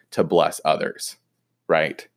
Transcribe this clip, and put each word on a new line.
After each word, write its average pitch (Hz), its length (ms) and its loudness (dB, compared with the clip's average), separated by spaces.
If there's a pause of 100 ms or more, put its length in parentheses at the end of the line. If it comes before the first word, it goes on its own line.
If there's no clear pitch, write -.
(100)
to - 120 -2
bless 80 440 2
others, - 500 -2 (500)
right? 78 400 0 (100)